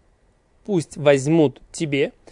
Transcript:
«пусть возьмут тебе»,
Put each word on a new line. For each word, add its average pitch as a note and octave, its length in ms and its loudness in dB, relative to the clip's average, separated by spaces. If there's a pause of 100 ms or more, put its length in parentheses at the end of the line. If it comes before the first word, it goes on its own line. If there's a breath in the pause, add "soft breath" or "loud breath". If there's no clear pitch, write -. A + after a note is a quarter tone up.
(640)
«пусть F#3 320 -6
возьмут D3 640 2 (120)
тебе», C#3+ 400 -4 (200 soft breath)